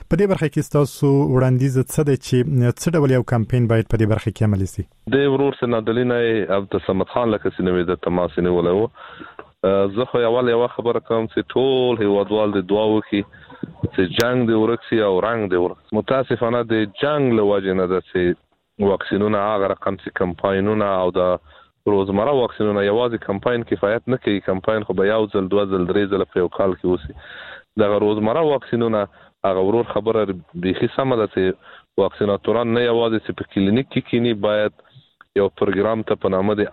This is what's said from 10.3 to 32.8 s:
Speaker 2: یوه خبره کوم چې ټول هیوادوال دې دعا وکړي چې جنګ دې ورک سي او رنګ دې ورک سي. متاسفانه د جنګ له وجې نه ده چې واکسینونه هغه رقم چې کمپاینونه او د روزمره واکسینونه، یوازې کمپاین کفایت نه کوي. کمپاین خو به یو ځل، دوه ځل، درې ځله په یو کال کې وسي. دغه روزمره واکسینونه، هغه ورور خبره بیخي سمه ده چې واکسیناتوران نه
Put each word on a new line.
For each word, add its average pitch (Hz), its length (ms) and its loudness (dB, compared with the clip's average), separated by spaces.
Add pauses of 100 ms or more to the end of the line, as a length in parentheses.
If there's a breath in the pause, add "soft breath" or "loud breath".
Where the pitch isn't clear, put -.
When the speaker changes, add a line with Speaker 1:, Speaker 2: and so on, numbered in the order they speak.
Speaker 2:
یوه 120 200 2
خبره 113 360 -2
کوم 113 240 -2
چې - 80 -2 (120)
ټول 127 520 2
هیوادوال 101 500 2
دې 98 160 0
دعا 107 160 2
وکړي 104 360 0 (720 loud breath)
چې 98 100 0 (140)
جنګ 120 220 2 (100)
دې 113 140 2
ورک 117 260 -2
سي 117 100 0 (100)
او 95 40 2 (140)
رنګ 110 260 -2
دې 90 120 2
ورک 90 180 -4
سي. - 160 -6
متاسفانه 120 640 0 (100)
د 110 100 2 (200)
جنګ 139 360 2
له 104 120 4
وجې 95 300 0
نه 92 120 0
ده 92 160 0
چې - 800 -2
واکسینونه 101 540 0
هغه 101 300 -2
رقم 98 280 -6
چې - 200 -12
کمپاینونه 98 680 0 (120)
او 90 180 0
د - 0 - (760 soft breath)
روزمره 101 460 0
واکسینونه، 104 480 0
یوازې 117 400 -2
کمپاین 117 420 -2
کفایت 113 440 -2
نه - 100 -6
کوي. 101 240 0
کمپاین 104 400 -2
خو 92 120 -2
به 98 120 2
یو 110 140 2
ځل، 95 260 -2
دوه 101 180 0
ځل، 92 200 0
درې 101 140 2 (100)
ځله 92 180 -2
په 90 120 0
یو 82 140 -2
کال 98 200 0
کې - 80 -6
وسي. 80 260 -2 (720 loud breath)
دغه 104 220 2
روزمره 110 420 0
واکسینونه، 117 580 -2 (440 soft breath)
هغه 95 180 2
ورور 113 260 0
خبره 110 320 0 (380)
بیخي 95 320 0
سمه 131 260 0
ده 101 120 -2
چې - 680 -2
واکسیناتوران 107 720 -2
نه 120 60 0